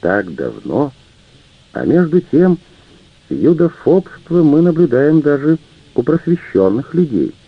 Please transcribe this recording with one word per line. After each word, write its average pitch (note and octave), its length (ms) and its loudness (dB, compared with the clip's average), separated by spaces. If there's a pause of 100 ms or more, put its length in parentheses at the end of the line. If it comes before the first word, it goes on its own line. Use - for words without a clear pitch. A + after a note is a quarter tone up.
так F#2 340 -4
давно. E2+ 580 -6 (800)
А - 120 -8
между E3 360 2
тем, F3 380 0 (680)
юдофобство E3 1120 -2
мы D#3 200 4
наблюдаем D#3 580 2
даже D3 380 0 (360)
у B2 80 -2
просвещённых C3 920 -2
людей. B2 400 -2 (140)